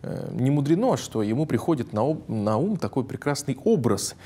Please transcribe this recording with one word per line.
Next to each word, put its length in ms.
э, 300
не 180
мудрено, 460
что 260
ему 220
приходит 480
на 80
об-, 260
на 300
ум 180
такой 300
прекрасный 580
образ, 520